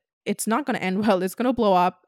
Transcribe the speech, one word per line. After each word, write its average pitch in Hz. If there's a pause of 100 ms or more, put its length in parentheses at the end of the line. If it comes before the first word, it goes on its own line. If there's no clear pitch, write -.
(280)
it's -
not 214
gonna 220
end 185
<laughs> 214
well. 185
It's 185
gonna 240
blow 226
up, 180